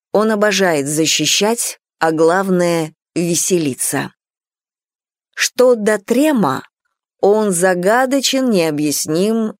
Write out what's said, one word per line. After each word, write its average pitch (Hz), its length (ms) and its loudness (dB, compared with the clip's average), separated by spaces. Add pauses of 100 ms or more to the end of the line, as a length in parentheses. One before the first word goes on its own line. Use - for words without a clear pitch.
(120)
Он 220 200 2
обожает 190 560 0
защищать, 156 920 -2 (200)
а 165 120 2
главное — 170 800 0 (220)
веселиться. 160 1000 -2 (1200)
Что 247 400 2
до 214 240 -2
Трема, 240 640 0 (560)
он 208 320 2
загадочен, 240 1000 0
необъясним, 170 1120 -2